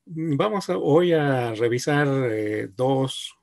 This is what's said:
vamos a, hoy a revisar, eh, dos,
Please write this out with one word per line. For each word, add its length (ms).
vamos 680
a, 60
hoy 360
a 420
revisar, 540
eh, 420
dos, 680